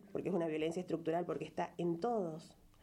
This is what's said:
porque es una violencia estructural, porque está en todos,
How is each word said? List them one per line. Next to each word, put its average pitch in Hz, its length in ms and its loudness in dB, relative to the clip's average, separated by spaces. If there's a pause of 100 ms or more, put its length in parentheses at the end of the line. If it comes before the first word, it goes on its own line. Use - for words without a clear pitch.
(120)
porque - 160 -2
es 185 60 2
una 170 120 4
violencia 160 340 0
estructural, 165 460 0
porque 160 180 -2
está 170 320 -4
en 170 220 2
todos, 175 580 -2 (260)